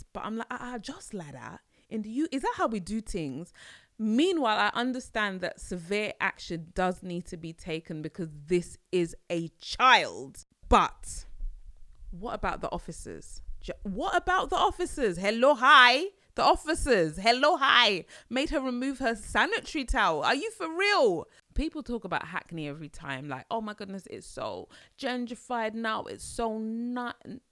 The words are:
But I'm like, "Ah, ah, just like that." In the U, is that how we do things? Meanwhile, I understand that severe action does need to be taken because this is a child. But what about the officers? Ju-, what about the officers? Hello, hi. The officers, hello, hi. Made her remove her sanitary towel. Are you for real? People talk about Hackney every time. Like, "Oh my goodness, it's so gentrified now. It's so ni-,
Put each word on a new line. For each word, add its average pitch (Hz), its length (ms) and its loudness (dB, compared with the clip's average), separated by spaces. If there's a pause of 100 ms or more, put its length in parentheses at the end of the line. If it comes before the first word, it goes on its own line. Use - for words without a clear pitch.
(140)
But - 120 -8
I'm 214 120 -6
like, 226 140 -8
"Ah, 247 220 -10
ah, 247 60 -6
just - 340 -14
like 160 200 -10
that." 117 280 -14 (280)
In 220 120 -6
the 208 80 -8
U, 285 220 -2
is 269 100 -2
that 453 160 -2
how 349 100 0
we 220 140 -2
do 196 180 -4
things? 160 540 -6 (460)
Meanwhile, 233 600 4
I 208 200 2
understand 233 640 -2
that - 180 -6
severe 190 600 -4
action 170 560 -4
does 185 260 0
need 180 260 -6
to 175 100 -12
be 165 160 -10
taken 160 480 -8
because 160 280 -8 (160)
this 175 320 0 (140)
is 170 240 0 (140)
a 165 200 -2 (100)
child. 139 840 2 (240)
But - 560 2 (840)
what 185 220 -8
about 196 280 -4
the - 100 -4
officers? - 680 -10 (200)
Ju-, - 120 -10 (100)
what 208 320 -2
about 359 340 0
the 370 60 0
officers? 294 640 0
Hello, 226 380 4
hi. 254 500 10 (300)
The - 80 0
officers, 247 760 4
hello, 247 400 4
hi. 240 480 4 (240)
Made 262 220 -2
her 302 100 0
remove 262 380 -4
her 233 160 0
sanitary 285 720 -2
towel. 180 360 2
Are 175 140 2
you 403 160 -4
for 349 180 -8
real? 330 560 4 (300)
People 302 260 -2
talk 233 220 -6
about 165 240 -4
Hackney 165 400 -6
every 147 220 -10
time. 143 380 -10
Like, 131 220 -8
"Oh 226 100 -2
my 214 140 -8
goodness, 196 380 -12
it's - 160 -14
so - 420 -8 (300)
gentrified 240 760 -4
now. 226 300 -4
It's - 200 -12
so 220 360 -4
ni-, 240 800 -6 (120)